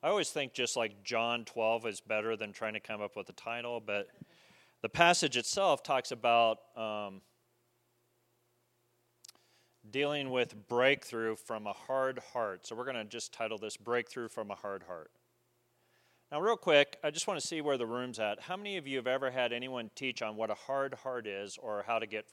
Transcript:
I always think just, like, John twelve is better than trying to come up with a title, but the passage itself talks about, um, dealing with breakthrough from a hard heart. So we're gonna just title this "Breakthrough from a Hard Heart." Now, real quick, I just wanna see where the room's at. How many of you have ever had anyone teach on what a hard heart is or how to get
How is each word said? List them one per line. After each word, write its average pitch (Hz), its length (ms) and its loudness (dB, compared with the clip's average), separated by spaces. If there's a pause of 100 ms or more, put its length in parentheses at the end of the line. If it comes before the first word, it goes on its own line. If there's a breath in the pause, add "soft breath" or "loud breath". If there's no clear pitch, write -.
I 147 60 2
always 185 220 2
think 139 240 -4
just, 123 200 0
like, 101 300 -2
John 117 400 0
twelve 113 400 2
is 104 160 -4
better 110 340 0
than 104 200 -6
trying 110 180 -4
to 107 80 -4
come 104 220 -8
up 101 120 -6
with 101 140 -8
a 95 60 -16
title, 120 440 -6
but 101 300 -2 (720 loud breath)
the - 80 -2
passage 170 480 6
itself 165 460 2
talks 135 300 -2
about, 117 480 6 (140)
um, 104 460 -6 (2750 soft breath)
dealing 143 400 0
with 117 360 0
breakthrough 120 680 2
from 107 300 -8
a 101 80 -4
hard 131 460 -2 (120)
heart. 101 340 -4
So 117 80 -10
we're 123 120 -6
gonna 123 180 -4
just 110 300 -10
title 110 240 -4
this 104 180 -8
"Breakthrough 117 520 -2
from 104 220 -8
a 101 40 -6
Hard 98 300 -8
Heart." 87 260 -14 (1200 soft breath)
Now, 147 80 -2
real 220 160 2
quick, 143 480 6
I 151 60 2
just 156 180 -4
wanna 180 120 -2
see 160 200 -4
where 143 180 2
the 120 80 0
room's 123 320 -4
at. 107 220 0
How 180 160 -6
many 202 220 -6
of 143 100 -10
you 135 80 -2
have 123 100 -2
ever 131 240 2
had 123 220 2
anyone 120 420 -6
teach 131 280 -4
on 107 120 -4
what 107 160 0
a 104 40 0
hard 135 380 -2
heart 123 320 -6
is 101 320 -6
or 104 300 -4
how 113 140 2
to 110 60 -4
get 107 260 -6